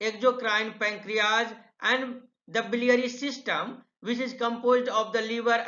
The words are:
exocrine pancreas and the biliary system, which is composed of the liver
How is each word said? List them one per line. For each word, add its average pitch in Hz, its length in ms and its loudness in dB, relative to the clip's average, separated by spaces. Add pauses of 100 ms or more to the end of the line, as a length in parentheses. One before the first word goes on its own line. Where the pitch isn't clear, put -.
exocrine 220 800 0
pancreas 214 760 0 (280)
and 247 400 0 (260)
the 220 160 0
biliary 247 460 2
system, 220 720 -6 (180)
which 240 180 -2
is 247 140 -4
composed 240 560 2
of 214 240 -2
the 220 80 0
liver 226 460 0